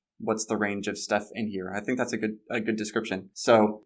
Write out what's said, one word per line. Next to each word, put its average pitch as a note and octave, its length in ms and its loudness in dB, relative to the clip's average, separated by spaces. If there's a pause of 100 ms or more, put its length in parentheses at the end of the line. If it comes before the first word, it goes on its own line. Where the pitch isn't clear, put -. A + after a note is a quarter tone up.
(220)
what's A2 240 -2
the A2 100 -2
range G2+ 320 -2
of G2+ 100 -4
stuff G#2 360 -2
in A2 120 -4
here. F#2+ 300 -6
I G#2 60 -4
think B2+ 160 -2
that's B2 160 0
a A2+ 40 -2
good, A2 200 -2 (120)
a A#2+ 120 -2
good A2 160 -2
description. G#2+ 560 -4
So G#2+ 520 6